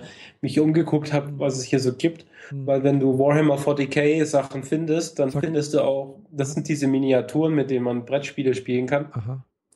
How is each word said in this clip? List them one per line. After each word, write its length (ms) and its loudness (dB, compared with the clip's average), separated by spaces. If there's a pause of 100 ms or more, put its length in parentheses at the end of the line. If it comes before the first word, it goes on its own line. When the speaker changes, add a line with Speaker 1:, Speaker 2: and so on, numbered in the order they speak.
(400)
Speaker 1:
mich 220 0
umgeguckt 500 2
hab, 180 0
Speaker 2:
Mhm. 100 -10
Speaker 1:
was 180 -2
es 60 -6
hier 180 0
so 120 0
gibt. 320 -2 (280)
Speaker 2:
Mhm. 140 -8
Speaker 1:
Weil 180 2
wenn 160 4
du 180 4
Warhammer 380 4
forty 300 0
K 360 2
Sachen 400 -2
findest, 560 -2
dann 120 0
Speaker 2:
Sag 120 -2
Speaker 1:
findest 300 -2
du 100 4
auch, 380 -4 (100)
das 220 -4
sind 160 -4
diese 180 0
Miniaturen, 680 2
mit 160 0
denen 140 0
man 220 -2
Brettspiele 480 -2
spielen 340 -2
kann. 240 -2
Speaker 2:
Aha. 320 -8 (320)